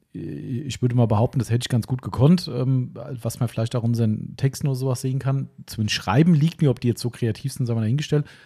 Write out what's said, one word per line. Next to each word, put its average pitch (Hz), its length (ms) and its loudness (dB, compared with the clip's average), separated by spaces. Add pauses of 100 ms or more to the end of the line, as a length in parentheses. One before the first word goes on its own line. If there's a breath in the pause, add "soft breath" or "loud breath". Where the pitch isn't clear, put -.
(140)
ich 117 680 -8
würde 123 140 2
mal 120 120 4
behaupten, 110 320 2
das 113 100 -2
hätte 120 160 0
ich - 40 -6
ganz 117 180 0
gut 131 140 -4
gekonnt, 156 520 2
ähm, 127 400 0
was - 460 -8
man 120 100 0
vielleicht 113 260 -2
auch 113 80 -2
in 117 60 2
unseren 113 480 0
Texten 135 300 -2
oder 131 80 -2
sowas 127 260 -2
sehen 131 180 -2
kann. 135 300 -2 (160)
Zumindest - 300 -2
Schreiben 160 380 4
liegt 156 280 4
mir, 147 80 6
ob 117 100 2
die 120 80 0
jetzt 117 140 0
so 120 80 -2
kreativ 117 440 -4
sind, 127 120 -4
sagen 117 120 0
wir 113 60 0
dahingestellt, 147 420 0 (200 loud breath)